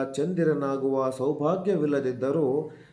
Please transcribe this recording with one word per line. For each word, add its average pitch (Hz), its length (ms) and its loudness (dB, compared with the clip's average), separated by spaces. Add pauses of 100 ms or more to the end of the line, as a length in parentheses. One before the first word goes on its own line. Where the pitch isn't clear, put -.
(140)
ಚಂದಿರನಾಗುವ 139 960 0
ಸೌಭಾಗ್ಯವಿಲ್ಲದಿದ್ದರೂ 147 1600 0 (220)